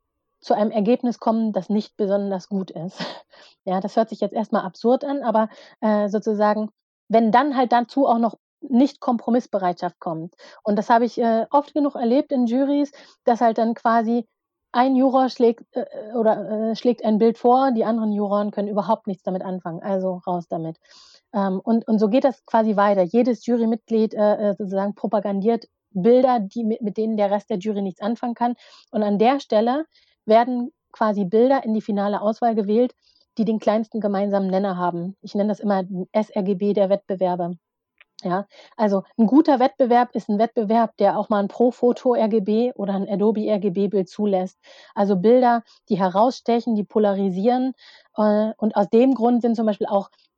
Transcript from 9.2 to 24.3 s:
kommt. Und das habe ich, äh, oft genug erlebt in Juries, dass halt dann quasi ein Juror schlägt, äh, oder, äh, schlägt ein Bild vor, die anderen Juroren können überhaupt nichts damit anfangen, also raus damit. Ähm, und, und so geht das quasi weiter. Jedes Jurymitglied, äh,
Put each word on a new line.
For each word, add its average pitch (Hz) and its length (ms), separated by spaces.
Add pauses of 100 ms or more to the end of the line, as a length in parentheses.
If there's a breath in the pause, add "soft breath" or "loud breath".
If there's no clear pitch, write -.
kommt. 165 360 (280 loud breath)
Und 208 140
das 208 120
habe 233 140
ich, 226 160
äh, 226 320
oft 285 220
genug 285 220
erlebt 247 360
in 254 160
Juries, 277 460 (320 loud breath)
dass 240 160
halt 226 160
dann 233 160
quasi 233 520 (460)
ein 262 240
Juror 262 320
schlägt, 233 380 (100)
äh, 233 100 (300)
oder, 214 560
äh, 214 60
schlägt 247 260
ein 214 160
Bild 226 180
vor, 262 340
die 226 120
anderen 220 300
Juroren 208 380
können 202 180
überhaupt 208 360
nichts 190 180
damit 185 200
anfangen, 180 400
also 185 420
raus 175 220
damit. 165 300 (560 soft breath)
Ähm, 196 280
und, 226 260
und 220 120
so 214 80
geht 240 160
das - 220
quasi 220 320
weiter. 202 260
Jedes 233 420
Jurymitglied, 226 680
äh, 208 380